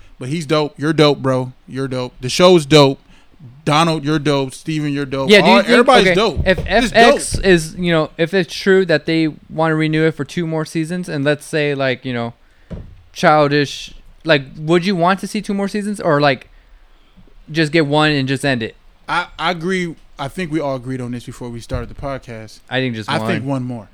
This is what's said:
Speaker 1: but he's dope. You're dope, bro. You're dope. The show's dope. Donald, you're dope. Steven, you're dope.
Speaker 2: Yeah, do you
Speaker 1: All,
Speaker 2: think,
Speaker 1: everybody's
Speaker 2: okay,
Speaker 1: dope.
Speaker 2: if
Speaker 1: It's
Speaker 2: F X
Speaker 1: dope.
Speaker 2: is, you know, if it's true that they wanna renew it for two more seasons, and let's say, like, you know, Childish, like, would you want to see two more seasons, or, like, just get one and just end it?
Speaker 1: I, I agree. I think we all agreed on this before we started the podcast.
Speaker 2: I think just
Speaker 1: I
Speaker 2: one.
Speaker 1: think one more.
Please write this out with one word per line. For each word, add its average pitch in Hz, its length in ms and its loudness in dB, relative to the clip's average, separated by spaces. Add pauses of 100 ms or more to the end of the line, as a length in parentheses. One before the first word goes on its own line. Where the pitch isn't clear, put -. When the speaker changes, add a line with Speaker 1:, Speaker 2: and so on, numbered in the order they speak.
(180)
Speaker 1:
but 127 120 -10
he's 160 180 -6
dope. 151 300 0
You're 151 160 0
dope, 147 260 4
bro. 127 340 -2 (140)
You're 135 200 -8
dope. 127 340 -8
The 123 80 -6
show's 180 360 6
dope. 139 340 6 (680)
Donald, 160 380 2
you're 156 160 0
dope. 139 340 -2
Steven, 151 400 -6
you're 143 120 -4
dope. 135 240 -2
Speaker 2:
Yeah, 208 120 8
do 151 60 4
you - 40 6
Speaker 1:
All, 196 80 8
Speaker 2:
think, 208 100 0
Speaker 1:
everybody's 247 380 6
Speaker 2:
okay, 175 80 2
Speaker 1:
dope. 190 320 0
Speaker 2:
if 185 120 2
Speaker 1:
It's - 80 -4
Speaker 2:
F 208 280 0
X 240 380 4
Speaker 1:
dope. - 120 -2
Speaker 2:
is, 165 300 2
you 175 160 -2
know, 156 260 0
if 165 180 -2
it's 185 180 -2
true 190 320 2
that 156 220 0
they 160 220 0 (200)
wanna 160 260 -2
renew 156 300 0
it 160 60 2
for 147 140 -8
two 175 200 -6
more 160 200 -4
seasons, 175 440 -6
and 147 160 -4
let's 147 200 0
say, 147 300 -2
like, 131 300 -4
you 131 80 -6
know, 117 200 -6 (800)
Childish, 147 800 2 (300)
like, 151 200 2 (140)
would 165 280 0
you 202 100 0
want 175 260 0
to 202 60 -10
see 208 140 -8
two 208 120 -6
more 196 140 -4
seasons, 202 320 -6
or, 147 220 0
like, 139 280 0 (1040)
just 151 200 0
get 165 160 2
one 151 240 2
and 139 160 0
just 135 180 -2
end 127 180 -2
it? 104 120 -8 (340)
Speaker 1:
I, 170 180 -4 (100)
I 160 140 -2
agree. 175 440 -4 (240)
I 139 80 -6
think 175 240 -8
we 156 80 -2
all 139 160 -4
agreed 127 260 -8
on 120 100 -8
this 120 140 -10
before 123 240 -14
we 117 100 -12
started 120 300 -8
the - 100 -18
podcast. 120 600 -12 (100)
Speaker 2:
I 127 100 -4
think 127 160 -2
just 107 140 -8
Speaker 1:
I 147 80 -2
Speaker 2:
one. 214 100 -4
Speaker 1:
think - 180 -4
one 135 180 -4
more. 120 300 -12